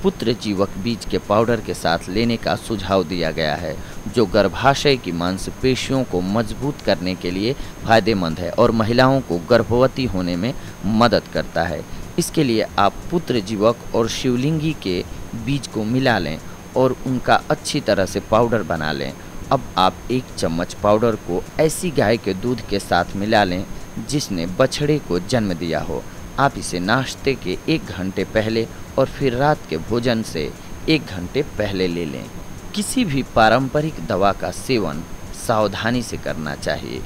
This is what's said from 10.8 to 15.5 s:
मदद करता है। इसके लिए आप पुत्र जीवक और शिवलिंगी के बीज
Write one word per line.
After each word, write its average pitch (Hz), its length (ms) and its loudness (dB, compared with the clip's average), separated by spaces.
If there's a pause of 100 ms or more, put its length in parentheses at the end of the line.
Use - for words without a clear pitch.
मदद 110 380 4 (100)
करता 82 300 0
है। 82 200 -4 (360)
इसके 160 240 0
लिए 113 220 2 (140)
आप 98 140 4 (180)
पुत्र 156 280 0
जीवक 107 560 0
और 113 140 4
शिवलिंगी 147 760 0
के 90 200 0 (420)
बीज 135 220 -2